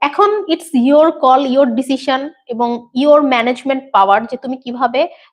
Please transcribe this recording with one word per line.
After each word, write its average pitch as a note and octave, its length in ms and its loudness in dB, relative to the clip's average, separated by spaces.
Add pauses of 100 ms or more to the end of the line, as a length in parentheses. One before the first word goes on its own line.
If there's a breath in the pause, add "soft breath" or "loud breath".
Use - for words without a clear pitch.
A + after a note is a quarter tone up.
এখন G4+ 440 0
it's D#4+ 420 -2
your D4+ 200 4
call, C#4 480 2
your C#4 100 4
decision C4 640 -4 (180)
এবং A#3+ 400 -6 (100)
your D4 240 4
management B3+ 600 -2 (120)
power G3+ 380 2
যে B3+ 60 -10
তুমি C4 200 -10
কিভাবে B3 500 -4 (260 loud breath)